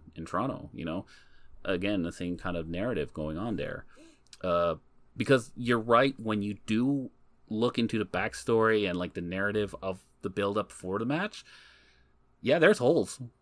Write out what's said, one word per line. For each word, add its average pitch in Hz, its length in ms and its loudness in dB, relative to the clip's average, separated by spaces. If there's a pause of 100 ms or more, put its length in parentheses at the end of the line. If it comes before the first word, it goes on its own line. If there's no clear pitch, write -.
(140)
in 80 120 -12
Toronto, 113 460 -6
you - 120 -10
know? 85 220 -6 (580)
Again, 95 380 -2
the 85 100 -4
same 87 240 -6
kind 87 200 -6
of 82 120 -6
narrative 85 440 -4
going 78 240 -6
on 104 200 -4
there. - 280 -6 (580)
Uh, 87 340 2 (400)
because 123 400 2
you're 120 240 2
right, 120 380 4
when 110 240 -2
you 104 140 -4 (100)
do 127 440 0 (380)
look 113 320 0
into 113 180 0
the 104 80 0
backstory 110 840 2
and, 90 80 -2
like, 90 180 -4
the 95 60 -6
narrative 98 640 -2
of 95 160 -4 (240)
the 98 80 -4
build-up 101 400 0
for 95 300 -6
the 113 40 -4
match, 160 400 -4 (960)
yeah, 139 180 4
there's 170 200 8
holes. 123 420 2 (220)